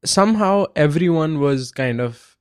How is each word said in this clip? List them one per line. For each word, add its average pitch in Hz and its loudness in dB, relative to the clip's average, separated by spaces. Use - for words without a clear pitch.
somehow 202 2
everyone 156 0
was 135 0
kind 123 -4
of, 120 -8